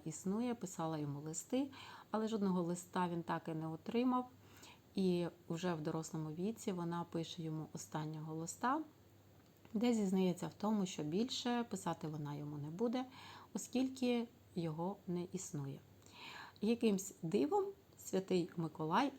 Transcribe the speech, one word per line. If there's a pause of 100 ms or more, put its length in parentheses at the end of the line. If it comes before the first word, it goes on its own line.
існує,
писала
йому
листи, (440)
але
жодного
листа
він
так
і
не
отримав. (640)
І (220)
вже
в
дорослому
віці
вона
пише
йому
останнього
листа, (920)
де
зізнається
в
тому,
що
більше
писати
вона
йому
не
буде, (480)
оскільки (280)
його (100)
не
існує. (840)
І
якимсь
дивом (320)
Святий
Миколай,